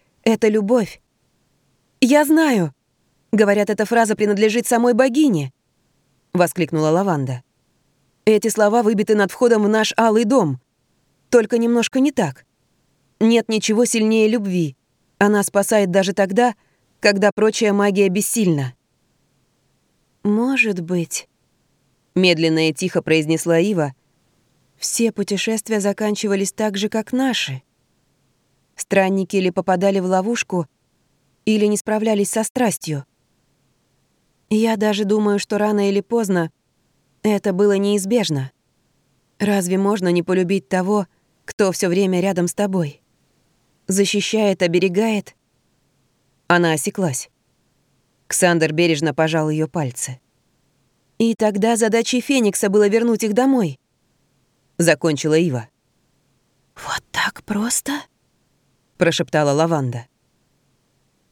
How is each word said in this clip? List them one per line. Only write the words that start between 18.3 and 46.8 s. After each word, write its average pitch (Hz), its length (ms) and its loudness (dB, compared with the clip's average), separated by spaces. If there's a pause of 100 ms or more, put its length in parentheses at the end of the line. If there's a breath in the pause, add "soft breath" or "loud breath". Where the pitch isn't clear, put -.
"Может 226 580 0
быть", 170 480 -6 (840)
медленно 160 540 2
и 151 40 -2
тихо 175 300 -4
произнесла 160 560 0
Ива, 170 340 -2 (840)
"все - 340 -4
путешествия 214 680 -4
заканчивались 202 720 -2
так 214 260 -4
же, 208 100 -4
как 220 240 -6
наши. 247 500 -2 (1120)
Странники 196 580 0
или 185 160 0
попадали 190 480 0
в 185 80 -2
ловушку, 185 640 -2 (760)
или 214 220 2
не 208 100 2
справлялись 214 540 -2
со 220 140 -2
страстью. 165 600 -4 (1400)
Я 220 280 0
даже 208 280 0
думаю, 208 360 2
что 202 180 -4
рано 208 300 0
или 202 120 0
поздно 190 520 -2 (720)
это 208 280 0
было 202 240 2
неизбежно. 196 760 -2 (880)
Разве 196 360 0
можно 196 360 0
не 175 100 0
полюбить 185 460 -2
того, 190 400 -2 (360)
кто 190 280 -2
все 185 160 -2
время 185 320 0
рядом 180 260 0
с - 80 -6
тобой? 190 480 -4 (840)
Защищает, 202 720 0
оберегает?" 190 720 0 (1200)
Она 170 180 2
осеклась. 165 580 -4 (960)